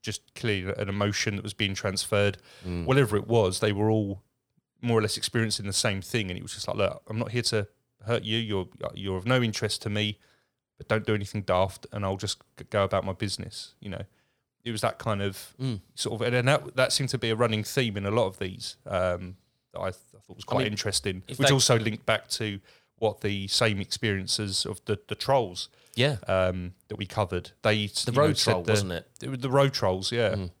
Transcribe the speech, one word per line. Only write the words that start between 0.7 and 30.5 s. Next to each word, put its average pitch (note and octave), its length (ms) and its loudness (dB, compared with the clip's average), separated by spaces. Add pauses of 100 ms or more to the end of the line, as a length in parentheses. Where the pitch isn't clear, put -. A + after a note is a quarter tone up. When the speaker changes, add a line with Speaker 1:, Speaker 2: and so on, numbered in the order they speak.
Speaker 1:
an G#2 120 -2
emotion G#2 480 0
that G2 60 -8
was G#2 100 -8
being G2 200 -2
transferred, G2+ 640 0 (300)
Speaker 2:
Mm. F2 180 -4
Speaker 1:
whatever C3 320 4
it G2+ 100 -2
was, G#2+ 320 2
they G#2+ 120 2
were G#2 180 0
all G2+ 320 0 (600)
more A#2 180 4
or - 20 4
less G#2 160 -2
experiencing A2 480 0
the G2 80 -4
same G2 280 0
thing. G#2 280 -2
And F#2 80 -6
it - 60 -10
was - 100 -12
just - 140 -8
like, - 100 -2
"Look, G2 320 0
I'm A2 80 -4
not A#2 140 -2
here A#2+ 120 0
to G#2 240 0 (380)
hurt A2+ 180 0
you. G#2+ 140 0
You're, G#2 300 -2 (260)
you're F#2+ 240 -4
of F#2 80 -6
no B2+ 160 4
interest A2 420 -2
to A2+ 60 -4
me, G#2 300 -2 (580)
but - 100 -20
don't A2 200 0
do G#2+ 80 4
anything G2+ 260 -4
daft, F#2+ 500 0
and G2+ 140 -4
I'll G2 120 -2
just - 200 -4 (200)
g-, - 120 -16
go G2+ 140 4
about F#2+ 220 2
my F#2+ 80 -4
business." - 680 -8
You G#2 100 -12
know, - 140 -8 (600)
it A#2+ 80 -6
was G#2+ 100 -4
that - 180 0
kind G2+ 220 0
of G2 380 -4
Speaker 2:
Mm. B2+ 200 -4 (160)
Speaker 1:
sort - 260 -4
of, A2+ 60 0
and, A#2+ 80 2
and B2 140 4
that, - 260 0
that C3 180 4
seemed C3 180 0
to B2+ 60 -2
be A#2+ 120 0
a A2 60 2
running A2 280 2
theme A#2 340 0
in G2+ 80 -4
a G2+ 60 0
lot A2+ 160 2
of F#2+ 120 -8
these, - 360 -8 (100)
um, F#2 520 -2 (360)
that F2 60 -10
I, F#2 120 -2
th-, - 40 -12 (200)
I G2 40 -20
thought - 160 -20
was - 120 -14
Speaker 2:
I - 40 -4
Speaker 1:
quite G#2+ 140 2
Speaker 2:
mean, G#2 80 -2
Speaker 1:
interesting, G2 540 -2
Speaker 2:
if C3 120 -12
Speaker 1:
which C#3 80 6
Speaker 2:
that C3+ 60 8
Speaker 1:
also B2+ 260 6
linked G#2+ 260 -4
back A2 260 0
to G#2 280 -4 (380)
what A2 240 0
the G2+ 280 -2
same G#2+ 320 2
experiences G2 840 -2
of G2+ 200 -6
the, G2+ 120 0 (100)
the G#2 80 -6
trolls, A2+ 520 0 (280)
Speaker 2:
Yeah. C3 200 2 (140)
Speaker 1:
um, F#2 460 0 (120)
that G#2+ 80 -8
we G2 100 -6
covered. F2+ 460 -2 (100)
They, G#2+ 260 2
Speaker 2:
The - 200 -4
Speaker 1:
you B2 60 0
know, C3+ 80 6
Speaker 2:
road D3+ 160 6
Speaker 1:
said - 140 4
Speaker 2:
troll, F2+ 120 2
Speaker 1:
the, A2 80 2
Speaker 2:
wasn't G2+ 220 4
it? E2 140 -8 (140)
Speaker 1:
it - 80 -8
was C3+ 100 -6
the C3 100 -4
road C#3 240 4
trolls, F#2+ 400 0
yeah. A#2 220 2
Speaker 2:
Mm. F#2 240 -4